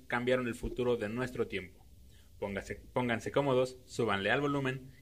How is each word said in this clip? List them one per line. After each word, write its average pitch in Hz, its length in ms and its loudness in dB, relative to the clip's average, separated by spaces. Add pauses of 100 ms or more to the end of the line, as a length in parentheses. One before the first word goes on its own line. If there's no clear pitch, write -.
cambiaron 127 420 2
el 113 60 -2
futuro 120 420 0
de 104 140 -2
nuestro 117 380 -2
tiempo. 92 360 -8 (540)
Póngase, 101 420 -6 (140)
pónganse 120 360 0
cómodos, 131 540 2
súbanle 101 460 0
al 131 100 4
volumen, 139 500 -2 (120)